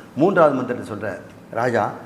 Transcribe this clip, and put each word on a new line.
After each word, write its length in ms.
மூன்றாவது 400
மந்திரத்தை 320
சொல்ற, 320
"ராஜா 320